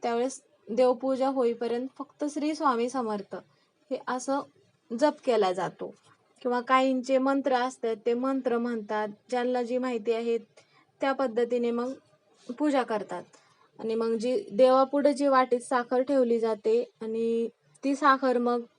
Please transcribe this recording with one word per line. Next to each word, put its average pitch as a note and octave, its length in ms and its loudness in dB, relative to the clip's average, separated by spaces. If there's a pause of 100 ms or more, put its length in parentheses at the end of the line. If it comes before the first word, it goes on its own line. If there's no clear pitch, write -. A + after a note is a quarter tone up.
त्यावेळेस A#3+ 400 -2 (280)
देवपूजा B3+ 580 2
होईपर्यंत A#3+ 600 -2 (100)
फक्त - 320 -8
श्री D4+ 240 -4
स्वामी B3+ 340 0
समर्थ A3 480 -6 (540)
हे C4 80 -6 (100)
असं B3+ 320 -4 (600)
जप D4 140 4 (100)
केला G#3+ 280 2
जातो. - 420 -8 (480)
किंवा B3 180 -2
काहींचे C4 580 2
मंत्र C4+ 360 2
असतात A#3+ 420 -2 (100)
ते A#3+ 80 2
मंत्र B3+ 440 -2
म्हणतात, A3 500 -4 (220)
ज्यांना B3 320 0
जी A#3+ 160 -2
माहिती A#3+ 340 -2
आहे A#3 260 0 (600)
त्या C#4 120 0
पद्धतीने A#3+ 580 0
मग A#3+ 220 -4 (680)
पूजा C#4+ 240 2
करतात. G3 400 -4 (560)
आणि A3+ 160 -4
मग A3+ 220 0
जी A#3+ 240 -2 (120)
देवापुढे C4 600 4
जी C#4+ 140 0
वाटीत B3+ 340 4
साखर B3 420 0
ठेवली B3+ 380 2
जाते A3 500 0 (120)
आणि A3+ 460 -2 (360)
ती C#4 100 0
साखर C4+ 440 4
मग A#3+ 240 0 (160)